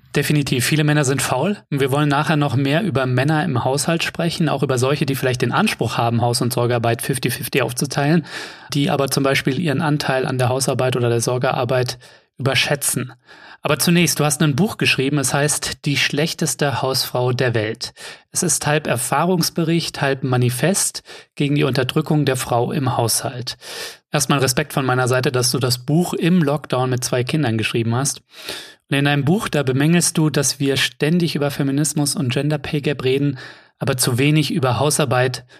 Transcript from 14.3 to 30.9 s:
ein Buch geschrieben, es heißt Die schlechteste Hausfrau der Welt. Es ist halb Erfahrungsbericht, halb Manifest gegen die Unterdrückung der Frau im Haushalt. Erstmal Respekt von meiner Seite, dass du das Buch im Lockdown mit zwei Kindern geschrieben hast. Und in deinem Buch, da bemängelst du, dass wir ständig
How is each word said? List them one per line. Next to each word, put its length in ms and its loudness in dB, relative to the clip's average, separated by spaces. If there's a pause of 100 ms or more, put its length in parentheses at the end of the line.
ein 140 2
Buch 220 0
geschrieben, 400 0
es 160 -2
heißt 500 -2
Die 140 0
schlechteste 800 -2
Hausfrau 520 0
der 200 0
Welt. 400 -4 (380)
Es 120 -4
ist 240 0
halb 200 0
Erfahrungsbericht, 1120 0
halb 240 0
Manifest 800 0 (320)
gegen 220 0
die 80 2
Unterdrückung 600 2
der 120 2
Frau 360 0
im 240 -2
Haushalt. 600 -2 (520)
Erstmal 280 2
Respekt 340 0
von 140 0
meiner 220 2
Seite, 220 0
dass 200 0
du 80 -2
das 260 -2
Buch 300 0
im 280 2
Lockdown 460 0
mit 160 -2
zwei 180 0
Kindern 360 0
geschrieben 360 -2
hast. 280 -2 (680)
Und 60 2
in 80 2
deinem 220 2
Buch, 240 0
da 120 -2
bemängelst 540 2
du, 140 2
dass 280 -2
wir 200 0
ständig 580 0